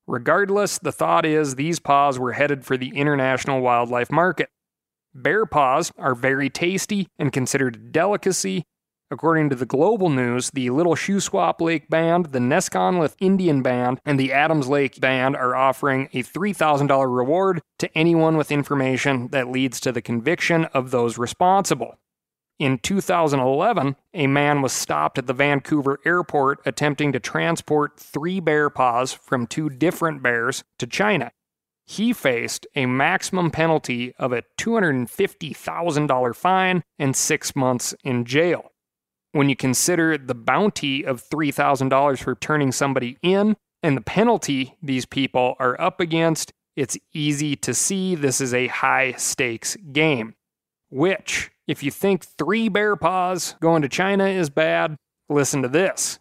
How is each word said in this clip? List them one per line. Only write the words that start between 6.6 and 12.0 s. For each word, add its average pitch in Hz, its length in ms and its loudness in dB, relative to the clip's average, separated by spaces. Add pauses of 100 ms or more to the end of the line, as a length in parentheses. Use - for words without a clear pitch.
and 147 140 -2
considered 131 440 -2
a - 20 -18
delicacy. 185 880 -2 (460)
According 151 380 2
to 135 80 -2
the 127 80 -2
Global 180 460 2
News, 123 400 0
the 127 180 -4
Little 160 260 2
Shuswap 180 680 -2
Lake 165 260 -2
Band, 165 380 2